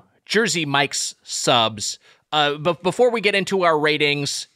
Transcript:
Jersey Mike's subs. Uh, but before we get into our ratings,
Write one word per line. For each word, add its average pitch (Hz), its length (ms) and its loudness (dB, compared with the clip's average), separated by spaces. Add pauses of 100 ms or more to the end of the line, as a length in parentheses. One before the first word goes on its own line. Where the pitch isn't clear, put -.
(260)
Jersey 175 400 0
Mike's 139 580 -2
subs. 113 720 0 (340)
Uh, 147 240 2
but 156 260 -2
before 226 300 2
we 233 80 -2
get 196 160 -6
into 190 280 0
our 165 140 4
ratings, 147 800 0